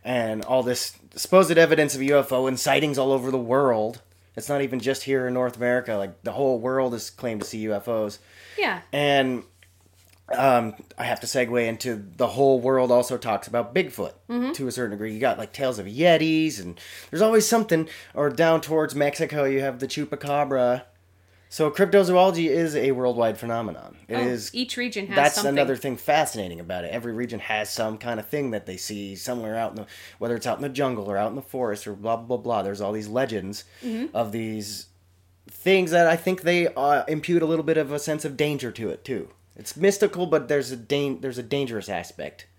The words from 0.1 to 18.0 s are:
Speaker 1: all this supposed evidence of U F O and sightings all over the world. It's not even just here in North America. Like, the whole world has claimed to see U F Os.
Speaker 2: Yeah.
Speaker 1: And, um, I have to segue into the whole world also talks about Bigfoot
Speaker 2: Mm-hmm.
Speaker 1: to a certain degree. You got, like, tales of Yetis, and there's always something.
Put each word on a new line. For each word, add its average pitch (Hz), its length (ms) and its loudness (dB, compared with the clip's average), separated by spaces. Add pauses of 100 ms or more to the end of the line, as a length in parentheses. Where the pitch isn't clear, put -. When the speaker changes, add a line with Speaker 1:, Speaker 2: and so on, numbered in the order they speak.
Speaker 1:
all 131 180 2
this 123 360 -4 (180)
supposed 170 420 4
evidence 151 380 6
of 131 80 -4
U 143 160 6
F 135 140 0
O 131 140 2
and 131 120 -2
sightings 143 380 2
all 135 140 4
over 131 200 0
the 131 60 0
world. 120 640 2 (340)
It's 117 140 -10
not 143 120 0
even 131 180 -2
just 135 240 -2
here 135 240 0
in 123 60 -2
North 127 240 0
America. 123 380 0
Like, 98 260 -6
the 113 120 -6
whole 131 260 0
world 127 340 0
has 110 160 -8
claimed 110 320 -6
to - 60 -10
see 113 120 -10
U 107 140 -2
F 101 140 -4
Os. 107 320 -2 (380)
Speaker 2:
Yeah. 254 240 -2 (120)
Speaker 1:
And, 139 500 2 (880)
um, 123 440 4 (220)
I 120 80 -6
have 123 160 -2
to 113 60 -10
segue 120 380 0
into 113 380 -4 (140)
the 120 100 2
whole 135 320 4
world 127 320 2
also 123 260 4
talks 107 300 -4
about 120 260 -4
Bigfoot 107 400 -4 (160)
Speaker 2:
Mm-hmm. 240 240 -4
Speaker 1:
to 135 140 -6
a 117 40 -4
certain 123 200 -6
degree. 104 220 -8
You 107 60 -10
got, 127 200 0
like, 107 140 -10
tales 127 260 -2
of 95 80 -10
Yetis, 156 720 2
and 87 180 -10 (300)
there's 165 120 -2
always 220 260 6
something. 170 420 2 (240)